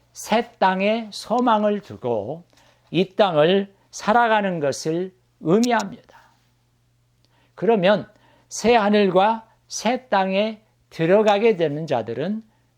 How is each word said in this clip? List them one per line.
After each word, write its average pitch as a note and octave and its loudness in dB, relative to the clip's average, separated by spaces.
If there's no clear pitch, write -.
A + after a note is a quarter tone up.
새 - -4
땅에 G#3 0
소망을 G#3+ 0
두고 A#2+ -8
이 F3+ -2
땅을 F#3+ 2
살아가는 G#3+ 0
것을 D#3+ -4
의미합니다. G#3+ -2
그러면 F#3+ 0
새하늘과 G#3 2
새 B3 -6
땅에 G3 -2
들어가게 G3+ 2
되는 D#3 -2
자들은 C3+ -4